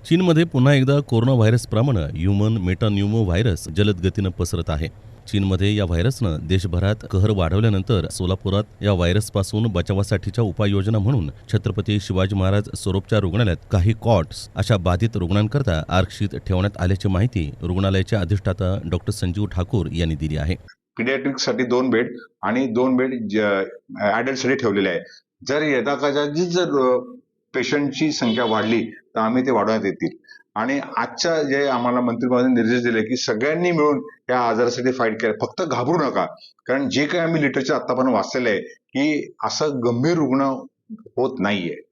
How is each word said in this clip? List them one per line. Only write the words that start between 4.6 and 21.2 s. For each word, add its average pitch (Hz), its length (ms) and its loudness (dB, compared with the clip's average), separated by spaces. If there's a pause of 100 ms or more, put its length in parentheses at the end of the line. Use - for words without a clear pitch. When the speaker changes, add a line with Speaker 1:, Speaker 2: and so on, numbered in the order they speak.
Speaker 1:
आहे. 78 200 -2 (400)
चीनमध्ये 98 480 2
या 101 100 2
व्हायरसनं 87 560 0
देशभरात 90 540 0 (160)
कहर 98 180 4
वाढवल्यानंतर 95 760 2
सोलापुरात 95 560 -2 (180)
या 101 120 2
व्हायरसपासून 98 760 0
बचावासाठीच्या 98 760 0
उपाययोजना 101 560 0
म्हणून 98 320 0 (220)
छत्रपती 104 460 0
शिवाजी 95 360 0
महाराज 98 400 2
स्वरूपच्या 98 440 0
रुग्णालयात 95 380 0 (140)
काही 101 300 4
कॉट्स 101 540 0
अशा 101 220 0
बाधित 87 380 0
रुग्णांकरता 101 760 0
आरक्षित 92 460 0
ठेवण्यात 95 460 -2
आल्याची 92 260 0
माहिती 92 440 0 (100)
रुग्णालयाचे 95 540 0
अधिष्ठाता 92 680 -2
डॉक्टर 87 260 -4
संजीव 95 340 -2
ठाकूर 90 480 -2
यांनी 80 220 -2
दिली 76 220 -4
आहे. 78 180 -2 (440)
Speaker 2:
pediatric-साठी 131 640 -2